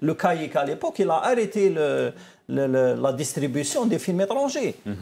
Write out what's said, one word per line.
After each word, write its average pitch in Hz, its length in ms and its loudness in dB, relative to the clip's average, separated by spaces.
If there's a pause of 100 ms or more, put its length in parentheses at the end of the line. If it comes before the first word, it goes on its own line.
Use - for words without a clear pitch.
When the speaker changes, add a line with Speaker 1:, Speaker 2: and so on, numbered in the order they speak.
Speaker 1:
لو 156 120 0
كايك 160 420 0
على 139 100 0
ليبوك، 196 360 -2
il 196 40 0
a 160 180 2
arrêté 214 460 2
le، 135 420 0 (440)
le، 139 180 2
le، 131 80 4 (220)
la 135 80 2 (100)
distribution 143 680 -2
des 165 60 2
films 180 220 0
étrangers. 262 540 0 (120)
Speaker 2:
مهم. 104 160 -6